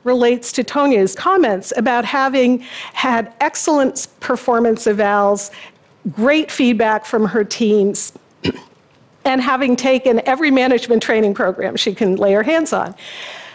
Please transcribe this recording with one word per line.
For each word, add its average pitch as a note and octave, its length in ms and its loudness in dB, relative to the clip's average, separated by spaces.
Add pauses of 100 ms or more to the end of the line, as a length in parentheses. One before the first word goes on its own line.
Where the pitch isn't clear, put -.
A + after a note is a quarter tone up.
relates A#3+ 500 0
to B3 120 -2
Tonya's B3+ 500 2
comments C#4+ 640 0
about A#3+ 280 0
having B3+ 580 2 (320)
had A#3 460 -2
excellent C#4+ 680 0 (100)
performance A#3 680 0
evals, G3+ 640 0 (600)
great D4 380 2
feedback A3 560 2
from G#3+ 200 0
her G#3 180 0
teams, G#3 680 0 (300)
<clears throat> - 100 -2 (720)
and C4 160 0
having B3+ 340 0
taken B3+ 500 2
every C#4 280 0
management B3 500 2
training A3 320 0
program F#3 400 -2
she - 180 -2
can F#3+ 220 0
lay G3 180 2
her G#3 120 2
hands D#4+ 280 0
on. E3+ 220 -4 (600)